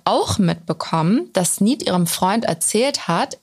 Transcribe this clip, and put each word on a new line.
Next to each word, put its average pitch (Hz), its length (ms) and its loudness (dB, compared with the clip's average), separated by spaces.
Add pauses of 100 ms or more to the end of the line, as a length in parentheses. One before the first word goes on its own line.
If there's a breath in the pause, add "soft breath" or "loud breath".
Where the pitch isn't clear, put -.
auch 254 340 0
mitbekommen, 170 920 0
dass 180 240 0
Snead 220 260 2
ihrem 180 240 0
Freund 202 380 0
erzählt 226 640 -2
hat, 185 360 -2